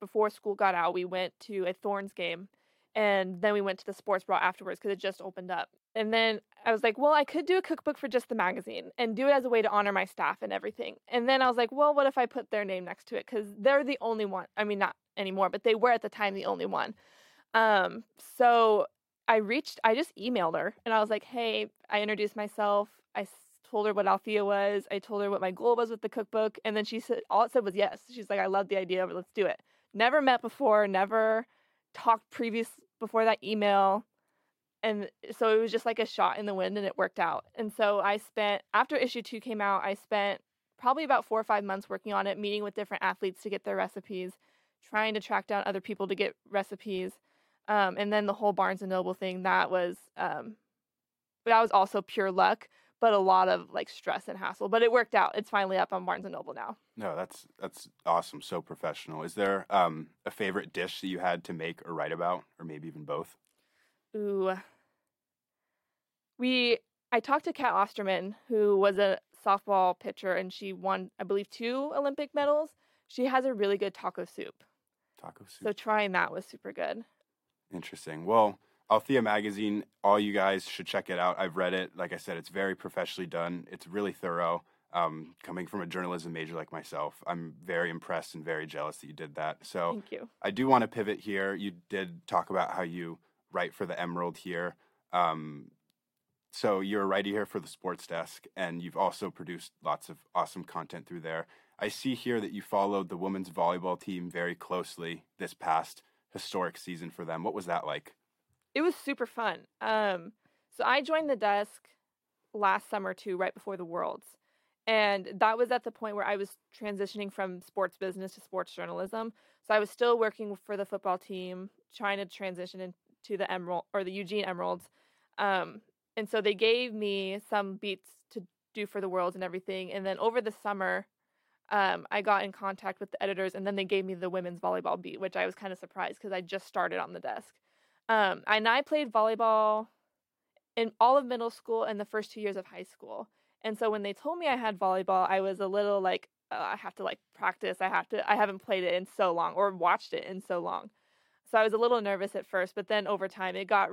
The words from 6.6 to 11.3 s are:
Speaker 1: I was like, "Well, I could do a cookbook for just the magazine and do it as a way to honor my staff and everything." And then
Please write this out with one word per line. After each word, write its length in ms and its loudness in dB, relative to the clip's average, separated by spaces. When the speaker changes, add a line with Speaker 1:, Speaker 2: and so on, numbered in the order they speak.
Speaker 1:
I 80 4
was 100 0
like, 160 2
"Well, 140 6
I 120 6
could 220 -4
do 120 4
a 40 0
cookbook 360 -2
for 100 -6
just 200 -2
the 60 -4
magazine 640 -2
and 180 0
do 120 2
it 40 8
as 120 4
a 60 -2
way 120 6
to 80 2
honor 220 2
my 120 2
staff 380 -4
and 100 -4
everything." 460 -6
And 200 0
then 140 6